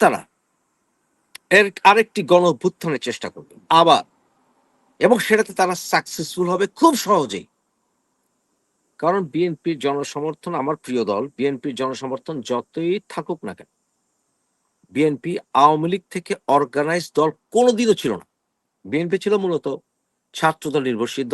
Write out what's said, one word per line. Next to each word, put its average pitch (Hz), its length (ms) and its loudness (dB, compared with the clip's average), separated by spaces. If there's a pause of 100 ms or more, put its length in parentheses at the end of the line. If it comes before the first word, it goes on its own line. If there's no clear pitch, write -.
তারা 139 180 2 (1400)
এর 208 80 6 (240)
আরেকটি 220 320 2
গণ 175 300 4
অভ্যুত্থানের 156 560 -4
চেষ্টা 104 260 -8
করবে - 200 -20 (260)
আবার, 165 220 6 (960)
এবং 214 160 6 (100)
সেটাতে 208 340 0
তারা 185 140 2 (160)
সাকসেসফুল 175 640 -4
হবে 196 120 -2 (120)
খুব 330 140 4 (140)
সহজেই। 143 400 -2 (1600)
কারণ 180 180 0 (120)
বিএনপির 165 520 -4
জনসমর্থন, 143 680 -6 (100)
আমার 151 220 -4
প্রিয় 123 200 -2
দল, 101 180 -2 (140)
বিএনপির 139 440 -4
জনসমর্থন 131 560 -8 (140)
যতই 165 440 -4 (180)
থাকুক - 320 -8
না 196 140 -10
কেন, - 120 -20 (1200)
বিএনপি 151 400 -2 (300)
আওয়ামী 156 300 4
লীগ 196 100 -6 (120)
থেকে 185 180 -8 (240)
অর্গানাইজ 147 500 -2 (120)
দল 156 120 2 (240)
কোনোদিনও 233 480 2
ছিল 117 180 -2
না। - 60 -20 (640)
বিএনপি 170 340 -2
ছিল 208 100 2 (100)
মূলত 170 220 -2 (680)
ছাত্রদল 151 540 -2
নির্ভরশীল 120 460 -4